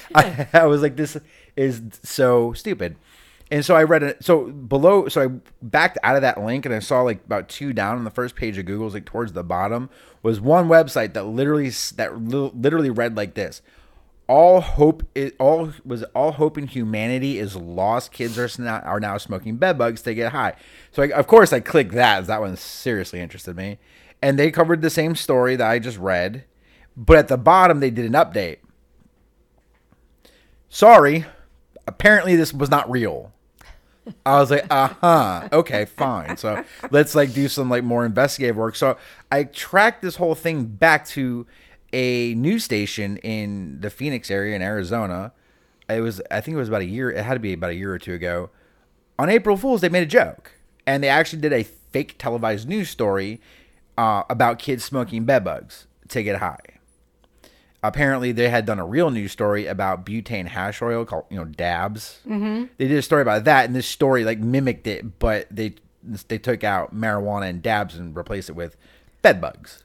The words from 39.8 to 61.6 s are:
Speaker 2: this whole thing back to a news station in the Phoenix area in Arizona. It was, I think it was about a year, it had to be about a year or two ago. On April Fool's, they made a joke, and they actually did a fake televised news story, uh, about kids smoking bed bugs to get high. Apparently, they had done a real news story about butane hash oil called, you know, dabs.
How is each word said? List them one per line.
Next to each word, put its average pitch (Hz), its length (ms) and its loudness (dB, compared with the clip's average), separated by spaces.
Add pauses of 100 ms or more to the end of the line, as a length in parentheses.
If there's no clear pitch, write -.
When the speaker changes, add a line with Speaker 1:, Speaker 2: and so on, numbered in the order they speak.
Speaker 2:
this 180 140 -8
whole 170 200 -2
thing 156 300 -4
back 151 440 2
to 123 360 -6 (480)
a 123 420 -2
news 175 280 0
station 104 540 -4
in 101 640 -8
the 104 80 -8
Phoenix 131 400 -8
area 101 260 -4
in 95 60 -6
Arizona. 98 680 -6 (580)
It 110 120 -2
was, 110 280 -6
I 104 120 -4
think 156 140 -10
it 151 40 -4
was 120 100 -6
about 107 120 -2
a 92 40 -6
year, 120 240 -6
it 104 140 -6
had 120 100 -6
to 127 60 -4
be 104 140 -6
about 87 180 -6
a 85 40 -8
year 95 180 -8
or 87 60 -8
two - 140 -12
ago. 87 360 -8 (680)
On 139 120 -2
April 214 280 2
Fool's, 233 240 0
they 175 80 0
made 180 140 0
a 160 40 -4
joke, 156 440 0 (340)
and 139 180 0
they 139 60 2
actually 156 320 0
did 147 120 0
a 117 100 0
fake - 560 -8
televised 113 500 -4
news 196 200 -6
story, 101 520 -4 (560)
uh, 110 320 0
about 120 300 0
kids 127 240 -6
smoking 117 420 -6
bed 127 180 2
bugs - 440 -12 (220)
to 120 140 -6
get 101 160 -4
high. 85 180 -6 (1200)
Apparently, 127 520 0
they 120 160 2
had 117 160 0
done 104 120 -2
a 90 80 -6
real 147 240 0
news 107 220 -6
story 104 340 -2
about 95 400 -4
butane 104 420 -8
hash 95 340 -8
oil 117 240 -4
called, - 240 -8
you 101 80 -10
know, 82 80 -8
dabs. 87 840 -6